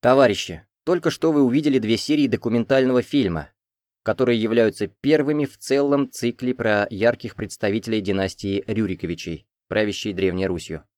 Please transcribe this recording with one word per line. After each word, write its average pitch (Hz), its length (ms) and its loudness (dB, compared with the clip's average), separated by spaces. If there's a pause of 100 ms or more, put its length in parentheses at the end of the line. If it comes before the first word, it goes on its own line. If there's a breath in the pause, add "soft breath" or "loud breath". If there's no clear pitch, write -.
Товарищи, 120 640 2 (200)
только 170 240 0
что 160 220 0
вы 147 120 4
увидели 135 360 2
две 110 180 0
серии 147 300 0
документального 120 720 0
фильма, 90 500 -2 (520)
которые 120 380 2
являются 110 460 2
первыми 147 580 0
в - 120 -12
целом 139 520 0
цикле 123 460 -4
про 104 340 0
ярких 113 460 -2
представителей 110 640 -4
династии 98 640 -4
Рюриковичей, 87 800 -6 (220)
правящей 104 460 -2
Древней 95 340 0
Русью. 82 380 -6 (120)